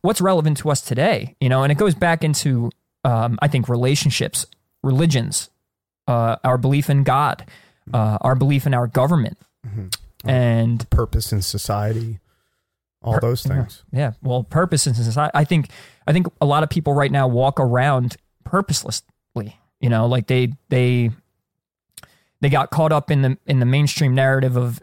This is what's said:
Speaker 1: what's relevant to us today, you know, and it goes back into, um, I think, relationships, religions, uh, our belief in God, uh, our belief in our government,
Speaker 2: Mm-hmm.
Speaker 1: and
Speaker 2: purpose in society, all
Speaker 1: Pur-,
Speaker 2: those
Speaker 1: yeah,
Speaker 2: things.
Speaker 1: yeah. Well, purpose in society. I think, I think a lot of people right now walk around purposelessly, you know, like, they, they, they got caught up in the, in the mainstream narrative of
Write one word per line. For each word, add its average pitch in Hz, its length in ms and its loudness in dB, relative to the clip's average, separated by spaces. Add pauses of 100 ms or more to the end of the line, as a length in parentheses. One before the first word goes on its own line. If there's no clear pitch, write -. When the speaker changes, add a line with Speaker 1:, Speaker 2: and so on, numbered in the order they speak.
Speaker 1:
what's 208 180 0
relevant 165 380 2
to 151 140 -2
us 135 100 0
today, 135 580 -2
you 131 100 2
know, 131 120 2
and 139 100 2
it 143 60 2
goes 202 160 2
back 165 300 0
into, 131 480 0 (320)
um, 117 360 0
I 147 80 0
think, 139 220 0
relationships, 127 760 -2 (340)
religions, 135 720 0 (560)
uh, 117 360 0
our 127 140 2
belief 139 320 0
in 139 140 2
God, 139 420 0 (480)
uh, 107 280 0
our 131 120 2
belief 139 320 0
in 139 80 0
our 120 140 0
government, 131 500 0 (280)
Speaker 2:
Mm-hmm. 101 220 -10 (400)
Speaker 1:
and 117 600 2
Speaker 2:
purpose - 420 0
in 101 120 0
society, 107 760 -4 (840)
all 110 100 -2
Speaker 1:
Pur-, - 80 0
Speaker 2:
those - 240 -2
Speaker 1:
yeah, 135 100 -2
Speaker 2:
things. - 360 -4
Speaker 1:
yeah. 127 200 -2 (100)
Well, 127 220 -2
purpose 160 440 0
in 120 80 0
society. 120 400 -2
I 147 80 2
think, 151 260 0 (380)
I 156 40 0
think 175 160 2 (140)
a 147 40 2
lot 147 180 2
of 151 60 -2
people 147 240 -2
right 139 180 2
now 135 160 2
walk 127 320 0
around 127 580 0 (260)
purposelessly, - 1160 -6 (200)
you 120 100 0
know, 117 180 2
like, 123 200 0
they, 127 260 0 (160)
they, 123 420 2 (1300)
they 143 80 2
got 135 220 0
caught 156 200 0
up 151 200 0
in 139 100 2
the, 131 240 0
in 135 140 0
the 123 60 2
mainstream 139 500 2
narrative 131 420 2
of 120 260 -2